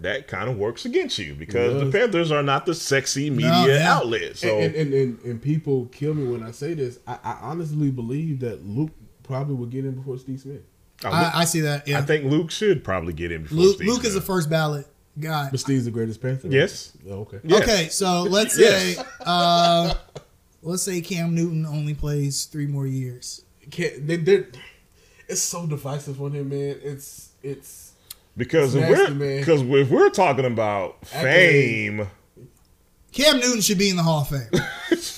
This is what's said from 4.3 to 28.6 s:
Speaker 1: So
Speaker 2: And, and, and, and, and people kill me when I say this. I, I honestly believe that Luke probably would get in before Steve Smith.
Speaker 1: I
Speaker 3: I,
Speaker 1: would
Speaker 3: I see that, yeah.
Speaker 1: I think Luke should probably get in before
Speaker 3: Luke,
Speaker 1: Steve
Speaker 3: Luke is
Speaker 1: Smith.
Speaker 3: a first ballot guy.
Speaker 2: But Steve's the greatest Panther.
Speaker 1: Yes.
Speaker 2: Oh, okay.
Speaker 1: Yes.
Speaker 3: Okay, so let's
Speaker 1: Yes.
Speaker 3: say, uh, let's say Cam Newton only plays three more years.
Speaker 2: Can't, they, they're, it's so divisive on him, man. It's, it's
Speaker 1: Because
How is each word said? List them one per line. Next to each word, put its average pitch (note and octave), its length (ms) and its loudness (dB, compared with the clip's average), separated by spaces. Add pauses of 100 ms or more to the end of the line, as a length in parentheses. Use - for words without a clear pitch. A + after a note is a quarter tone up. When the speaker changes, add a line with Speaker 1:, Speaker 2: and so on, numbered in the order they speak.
Speaker 1:
So A2 200 0
Speaker 2:
And, D#3 160 0
and, - 0 -
and, D3 200 0
and, B2+ 300 0
and A#2 180 -8
people C#3 500 0
kill D3+ 220 -4
me D3 120 -2
when A#2+ 160 -4
I A2+ 80 -12
say D3 240 -8
this. B2+ 320 -6
I, A#2+ 160 -10
I A#2 100 -8 (100)
honestly D3+ 480 -2
believe C3 500 -6
that A2 260 -8
Luke C3 240 -4 (320)
probably C#3 320 -6
would A#2+ 160 -8
get C3+ 140 -8
in C3+ 80 -6
before C3 260 -10
Steve C3 220 -12
Smith. C#3 220 -16 (420)
Speaker 1:
I A#2 40 -4
Speaker 3:
I, E3 140 2
Speaker 1:
would E3 120 0
Speaker 3:
I E3 100 2
see D#3+ 160 0
that, D3 260 -4
yeah. C#3+ 120 0
Speaker 1:
I C#3 40 -2
think D3+ 220 0
Luke D#3 260 0
should G3 320 0
probably F2 300 -4
get E2 180 -6
in D#2+ 120 -6
before D#2 160 -6
Speaker 3:
Luke, F#3+ 180 6
Speaker 1:
Steve F#3 120 -2
Speaker 3:
Luke B3 160 0
is A3 80 0
Speaker 1:
Smith. F#3+ 120 -2
Speaker 3:
a - 20 -8
first F3 240 -2
ballot D3+ 360 -2 (340)
guy. D3+ 300 -4
Speaker 2:
But C3+ 100 -4
Steve's C3+ 240 0
the A#2+ 80 -6
greatest A2+ 300 -6
Panther. C3 260 -6
Speaker 1:
Yes. D3 480 0 (120)
Speaker 2:
Oh, G2 120 -10
okay. G2+ 240 -14
Speaker 1:
Yes. F#3 180 6
Speaker 3:
Okay, F#3+ 280 2
so F3+ 320 0
let's F#3+ 360 2
Speaker 1:
Yes. F#3+ 380 6
Speaker 3:
say, - 80 -10 (160)
uh, E3+ 720 4 (680)
let's F3 200 -4
say F3+ 200 -4
Cam E3+ 320 -2
Newton E3 320 0
only D3+ 280 -4
plays C#3+ 520 -2
three D3 200 -6
more C#3 200 -4
years. C3 560 -8 (280)
Speaker 2:
Can't, D3 360 -6
they, E3 100 0
they're, F#3 320 4 (800)
it's F#3+ 140 -4
so F3 240 -6
divisive C#3 560 -8
on C#3+ 100 -6
him, C#3+ 160 -6
man. C#3 340 -6
It's, - 500 -14 (100)
it's - 500 -14 (440)
Speaker 1:
Because C3+ 380 2